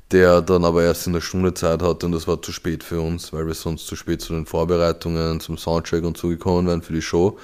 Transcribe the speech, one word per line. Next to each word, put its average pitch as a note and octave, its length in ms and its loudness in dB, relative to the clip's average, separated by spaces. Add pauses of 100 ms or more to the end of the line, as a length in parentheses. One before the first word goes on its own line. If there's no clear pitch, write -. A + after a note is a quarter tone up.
(100)
der F2+ 320 8
dann F2 240 4
aber E2+ 160 4
erst E2+ 240 2
in F2+ 80 -2
der E2+ 80 -2
Stunde F#2 320 0
Zeit E2 280 0
hatte E2+ 220 0
und F2 80 0
das E2 160 -4
war E2 140 0
zu F2 100 -10
spät E2 320 -6
für E2+ 160 -4
uns, E2 320 -4
weil D#2+ 140 -4
wir D#2+ 80 -4
sonst E2 320 -6
zu E2 100 -10
spät E2+ 240 -4
zu - 140 -8
den D#2+ 120 -4
Vorbereitungen, E2 960 0
zum E2 160 -8
Soundcheck E2 480 -2
und E2 140 -4
so F2 100 -4
gekommen F2+ 380 0
wären E2+ 160 0
für - 100 -10
die D#2+ 100 -2
Show. F2+ 420 2